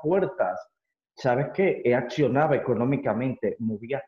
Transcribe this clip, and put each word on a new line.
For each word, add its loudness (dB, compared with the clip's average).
puertas, 0
¿sabes 0
qué? 0
Él 4
accionaba 2
económicamente, 0
movía -4